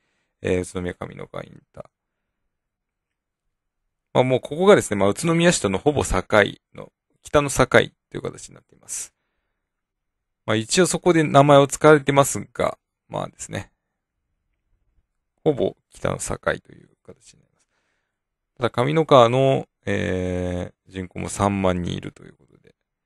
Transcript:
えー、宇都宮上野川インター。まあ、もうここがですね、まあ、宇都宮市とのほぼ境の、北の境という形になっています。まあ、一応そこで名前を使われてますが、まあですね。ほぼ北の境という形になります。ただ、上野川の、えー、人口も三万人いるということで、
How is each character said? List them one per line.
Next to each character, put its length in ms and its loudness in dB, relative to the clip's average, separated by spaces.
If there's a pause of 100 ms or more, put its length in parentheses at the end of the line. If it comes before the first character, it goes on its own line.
(420)
え 180 -2
ー、 20 -2
宇 120 -12
都 80 -8
宮 140 -8
上 180 -14
野 140 -16
川 160 -14
イ 60 -20
ン 120 -20 (120)
タ 80 -18
ー。 20 -20 (2250)
ま 80 2
あ、 20 0
も 140 0
う 40 -4
こ 140 -14
こ 120 -2
が 80 8
で 80 4
す 80 -10
ね、 80 -2
ま 80 2
あ、 20 2
宇 60 -2
都 180 -2
宮 180 2
市 80 -4
と 100 -2
の 100 -2
ほ 120 0
ぼ 120 -4
境 200 -2 (500)
の、 180 -18 (320)
北 180 0
の 80 -6
境 160 0
と 140 2
い 100 0 (260)
う 60 -10
形 280 -14
に 60 -20
な 60 -20
っ 20 -20
て 120 -20
い 20 -20
ま 100 -20
す。 240 -14 (1300)
ま 80 -2
あ、 20 0
一 280 -2
応 20 4
そ 140 -4
こ 140 2
で 100 4
名 200 4
前 140 6
を 100 6
使 200 0
わ 80 10
れ 60 2
て 100 -2
ま 140 4
す 140 -6 (140)
が、 240 -4 (320)
ま 140 -8
あ 40 -10
で 100 -20
す 140 -18
ね。 200 -12 (1700)
ほ 100 0
ぼ 220 -4 (160)
北 180 -8
の 80 -6
境 200 -8
と 340 -6
い 120 -20
う 60 -20 (140)
形 300 -20
に 60 -20
な 60 -20
り 80 -20
ま 60 -20
す。 80 -20 (920)
た 60 -6
だ、 60 -4
上 240 -4
野 120 0
川 240 8
の、 380 0 (180)
え 880 -6 (180)
ー、 20 -20
人 160 -12
口 120 -14
も 100 -10
三 320 -2
万 200 0
人 140 -6
い 60 -8
る 100 -14
と 120 -20
い 60 -20
う 40 -20
こ 120 -20
と 120 -20
で、 180 -20 (300)